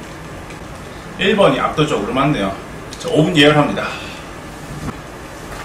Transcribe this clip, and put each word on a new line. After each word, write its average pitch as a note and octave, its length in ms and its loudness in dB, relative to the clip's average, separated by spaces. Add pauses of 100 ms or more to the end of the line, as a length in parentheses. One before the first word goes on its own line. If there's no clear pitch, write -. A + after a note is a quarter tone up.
(1160)
일 G3+ 180 2
번이 E3+ 240 6
압도적으로 B2 540 0
많네요. B2+ 420 2 (440)
자, - 120 -6
오븐 D#3+ 240 6
예열합니다. C#3+ 500 6 (1800)